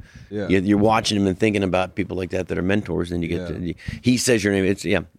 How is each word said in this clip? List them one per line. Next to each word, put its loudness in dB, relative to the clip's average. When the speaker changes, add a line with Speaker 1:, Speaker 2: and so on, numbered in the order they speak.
Speaker 1:
Yeah. -6
Speaker 2:
you, 4
you're 2
watching 2
him 2
and 0
thinking 2
about 0
people -6
like -6
that -4
that -4
are -2
mentors, -2
and -2
you -4
get -4
Speaker 1:
Yeah. -8
Speaker 2:
to, -8
you, -6
he 4
says 2
your 2
name. 2
It's, 0
yeah, 2